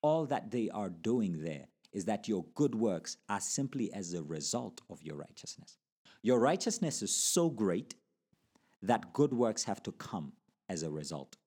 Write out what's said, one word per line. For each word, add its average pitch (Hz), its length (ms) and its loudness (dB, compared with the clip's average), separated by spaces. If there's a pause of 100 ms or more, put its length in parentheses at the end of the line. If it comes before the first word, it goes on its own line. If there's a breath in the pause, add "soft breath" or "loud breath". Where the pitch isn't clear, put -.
All 156 240 4
that 113 260 -2
they 113 180 0
are 101 200 -4
doing 87 540 2
there 76 240 -6 (260)
is 95 120 -4
that 104 220 -2
your 104 160 0 (120)
good 143 200 2
works 104 400 0 (140)
are 101 100 -2
simply 135 540 -2
as 87 200 -8
a 85 100 -4
result 80 640 -6
of 101 120 -16
your 76 140 -10
righteousness. - 600 -16 (440 loud breath)
Your 123 180 6
righteousness 151 640 2
is 101 140 -2
so - 340 4
great 107 460 0 (840 soft breath)
that 110 320 0
good 143 200 4
works 117 300 2
have - 200 -4
to - 100 -8
come - 400 -8 (340)
as 85 160 -4
a 80 80 -4
result. 76 560 -8